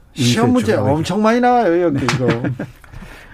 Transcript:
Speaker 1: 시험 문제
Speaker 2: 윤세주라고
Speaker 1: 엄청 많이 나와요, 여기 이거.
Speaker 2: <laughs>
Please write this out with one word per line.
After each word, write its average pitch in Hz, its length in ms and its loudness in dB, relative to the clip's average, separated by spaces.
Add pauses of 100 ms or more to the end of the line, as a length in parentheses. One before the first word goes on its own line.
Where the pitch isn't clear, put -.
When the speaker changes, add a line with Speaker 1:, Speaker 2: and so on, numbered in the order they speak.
(120)
Speaker 1:
시험 185 400 2
문제 240 200 0
Speaker 2:
윤세주라고 135 240 0
Speaker 1:
엄청 180 260 -2
많이 226 180 2
나와요, 233 420 2
여기 143 220 0
이거. 127 220 -2
Speaker 2:
<laughs> 120 540 -4 (540)